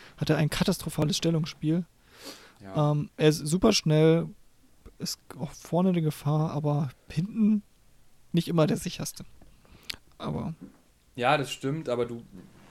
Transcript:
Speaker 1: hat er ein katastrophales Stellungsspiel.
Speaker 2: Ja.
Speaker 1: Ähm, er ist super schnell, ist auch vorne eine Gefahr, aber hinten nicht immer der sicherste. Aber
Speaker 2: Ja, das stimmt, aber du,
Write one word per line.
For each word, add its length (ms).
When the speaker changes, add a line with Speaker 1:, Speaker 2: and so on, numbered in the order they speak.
Speaker 1:
hat 140
er 80
ein 100
katastrophales 720
Stellungsspiel. 640
Speaker 2:
Ja. 300
Speaker 1:
Ähm, 260
er 100
ist 100
super 360
schnell, 540
ist 200
auch 140
vorne 380
eine 120
Gefahr, 500
aber 380
hinten 520
nicht 160
immer 180
der 100
sicherste. 480
Aber 360
Speaker 2:
Ja, 200
das 160
stimmt, 360
aber 180
du, 160